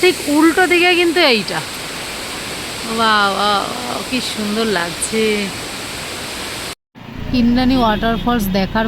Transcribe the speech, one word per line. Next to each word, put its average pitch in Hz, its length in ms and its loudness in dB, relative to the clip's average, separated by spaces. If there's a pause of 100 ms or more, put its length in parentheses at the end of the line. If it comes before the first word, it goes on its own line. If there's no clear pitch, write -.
ঠিক 359 140 6 (200)
উল্টো 320 360 6
দিকে 359 180 4 (100)
কিন্তু 339 200 2 (140)
এইটা। 180 260 0 (1400)
ওয়াও, 214 400 4
ওয়াও, 202 240 2 (100)
ওয়াও, - 280 -6 (100)
কি 254 80 -2 (160)
সুন্দর 214 320 -2 (120)
লাগছে। 175 460 -2 (2250)
ইন্দ্রাণী 247 400 4
ওয়াটারফলস 226 640 0 (140)
দেখার 220 280 0